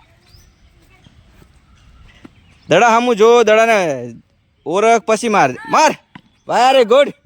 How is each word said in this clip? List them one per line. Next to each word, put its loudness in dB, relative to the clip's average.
દડા 2
સામું 0
જો, 4
દડાને -2
ઓળખ 0
પછી -4
માર. 0
માર. 0
Very 2
good. 0